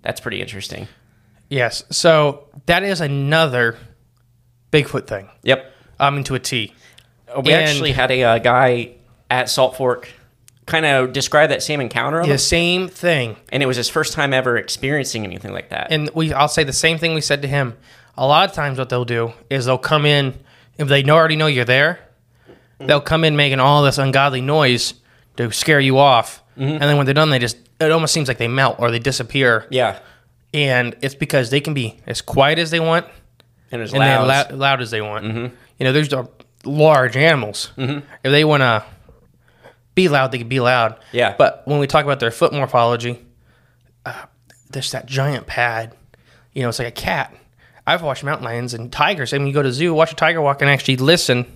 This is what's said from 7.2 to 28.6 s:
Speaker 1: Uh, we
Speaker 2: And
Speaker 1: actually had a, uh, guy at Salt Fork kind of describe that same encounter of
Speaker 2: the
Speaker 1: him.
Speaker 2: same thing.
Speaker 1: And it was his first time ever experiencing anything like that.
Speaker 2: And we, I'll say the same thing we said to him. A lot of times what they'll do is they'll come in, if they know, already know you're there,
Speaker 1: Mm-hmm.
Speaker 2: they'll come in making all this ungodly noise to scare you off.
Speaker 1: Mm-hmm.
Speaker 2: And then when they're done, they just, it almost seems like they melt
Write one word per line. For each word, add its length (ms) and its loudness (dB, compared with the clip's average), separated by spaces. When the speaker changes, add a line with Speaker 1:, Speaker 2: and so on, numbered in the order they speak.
Speaker 1:
Uh, 60 -2
we 100 2
Speaker 2:
And 180 4
Speaker 1:
actually 220 -2
had 200 0
a, 120 2
uh, 160 4
guy 540 2
at 200 -2
Salt 280 0
Fork 320 -4
kind 200 -2
of 280 2
describe 360 2
that 120 -2
same 200 -4
encounter 400 -4
of 60 -2
Speaker 2:
the 60 2
Speaker 1:
him. 60 0
Speaker 2:
same 480 0
thing. 480 -4
Speaker 1:
And 120 -2
it 60 0
was 100 -2
his 120 -4
first 240 -4
time 200 -2
ever 240 0
experiencing 680 -6
anything 280 -12
like 160 -12
that. 220 -8
Speaker 2:
And 240 -2
we, 180 -2
I'll 140 2
say 160 0
the 100 -4
same 240 0
thing 160 -2
we 80 -4
said 220 -2
to 40 -6
him. 300 -4
A 80 -2
lot 240 4
of 60 -14
times 240 -4
what 100 -6
they'll 160 -2
do 280 -4
is 160 -2
they'll 120 2
come 280 -2
in, 280 2
if 100 -4
they 160 2
know, 120 4
already 200 4
know 120 0
you're 180 0
there, 340 2
Speaker 1:
Mm-hmm. 80 -8
Speaker 2:
they'll 140 4
come 220 0
in 120 2
making 240 2
all 240 6
this 160 2
ungodly 420 2
noise 540 0
to 140 -4
scare 280 2
you 200 4
off. 420 4
Speaker 1:
Mm-hmm. 60 -6
Speaker 2:
And 80 -4
then 160 4
when 80 2
they're 80 0
done, 160 2
they 80 2
just, 180 -2
it 120 2
almost 240 2
seems 120 -2
like 120 -4
they 80 -2
melt 320 0